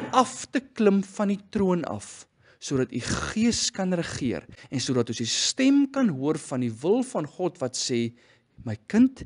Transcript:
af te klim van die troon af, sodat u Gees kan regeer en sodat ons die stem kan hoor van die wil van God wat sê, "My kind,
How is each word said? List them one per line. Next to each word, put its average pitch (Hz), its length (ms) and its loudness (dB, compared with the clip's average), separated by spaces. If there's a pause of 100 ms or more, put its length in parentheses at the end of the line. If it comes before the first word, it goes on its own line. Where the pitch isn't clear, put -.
(120)
af - 400 2
te 285 100 0
klim 196 400 2 (140)
van 202 180 0
die 196 60 -4 (140)
troon 185 360 2
af, - 360 -12 (340)
sodat 127 320 -2
u 127 120 -4
Gees - 680 -2
kan 185 240 -2
regeer 127 500 -4 (220)
en 131 160 -4
sodat 123 300 0
ons 113 80 -6
die 113 80 -2
stem 277 640 2
kan 262 180 2
hoor 143 280 -2 (100)
van 127 160 -2
die 113 160 -2
wil 214 260 2
van 170 200 -4
God - 340 -6
wat 127 160 -4
sê, 117 360 -2 (520)
"My 107 120 -4 (100)
kind, 254 380 4